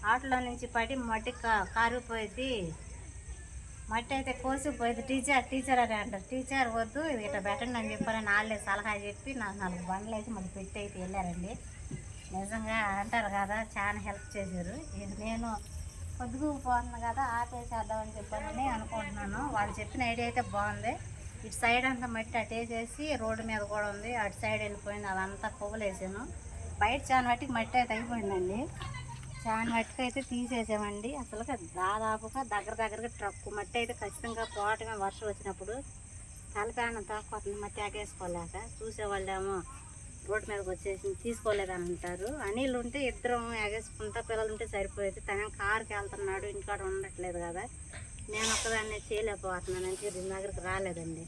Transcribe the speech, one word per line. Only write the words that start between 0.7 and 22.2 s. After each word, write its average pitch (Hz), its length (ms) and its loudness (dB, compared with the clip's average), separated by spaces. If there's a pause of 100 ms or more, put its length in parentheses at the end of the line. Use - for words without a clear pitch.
మట్టి 233 360 0
కా-, 220 340 4 (100)
కారిపోయింది, 226 960 2 (1160)
మట్టి 233 260 0
అయితే 269 160 0
కోసుకుపోయింది. 254 680 2
టీచర్, 262 420 4
టీచర్ 262 360 4
అని 226 140 6
అంటారు. 208 380 -2
టీచర్ 262 360 2
వద్దు 226 360 0
ఇది 254 220 0
ఇట్ట 196 200 0
పెట్టండి 233 340 2
అని 214 120 0
చెప్పారని 220 340 2
వాళ్ళే 208 320 4
సలహా 208 380 0
చెప్పి 202 380 -4
నాకు 208 240 -2
నాలుగు 180 280 0
బండలు 208 300 0
అయితే 220 160 -2
మళ్ళీ 190 180 -4
పెట్టి 196 300 -6
అయితే 196 220 -6
వెళ్ళారండి. 180 560 -2 (800)
నిజంగా 220 380 0
అంటారు 214 520 4
కదా 202 380 2 (120)
చాలా 208 220 2
హెల్ప్ 202 380 -6
చేశారు. 180 380 -2 (280)
ఇది 196 160 -4
నేను 226 360 0 (640)
పొద్దుగు 262 460 0
పోతుంది 240 420 4
కదా 233 160 2
ఆపేసేద్దామని 226 960 0
చెప్పానని 214 500 -2
అనుకుంటున్నాను. 220 840 -2
వాళ్ళు 208 260 2
చెప్పిన 220 240 0
ఐడియా 233 240 2
అయితే 247 140 2
బాగుంది. 208 560 0 (480)
ఇటు 208 80 -6
సైడ్ 240 320 6
అంతా 247 220 2
మట్టి 226 300 0